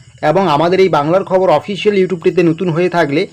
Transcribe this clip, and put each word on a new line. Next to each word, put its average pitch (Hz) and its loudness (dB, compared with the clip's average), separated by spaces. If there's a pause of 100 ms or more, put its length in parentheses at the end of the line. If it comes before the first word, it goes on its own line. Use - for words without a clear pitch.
(220)
এবং 165 0
আমাদের 165 2
এই 190 0
বাংলার 160 0
খবর 185 0
অফিসিয়াল 196 0
YouTubeটিতে 180 0
নতুন 170 0
হয়ে 170 -2
থাকলে 165 -2